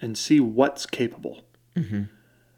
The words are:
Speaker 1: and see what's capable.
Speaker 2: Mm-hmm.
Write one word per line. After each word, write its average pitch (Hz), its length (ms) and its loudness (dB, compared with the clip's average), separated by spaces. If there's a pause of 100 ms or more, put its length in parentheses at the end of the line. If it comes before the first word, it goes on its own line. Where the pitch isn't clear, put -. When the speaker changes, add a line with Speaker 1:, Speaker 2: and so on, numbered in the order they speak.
Speaker 1:
and 113 180 -6
see 151 220 4
what's 123 460 2
capable. - 580 -6 (320)
Speaker 2:
Mm-hmm. 104 260 -2 (560)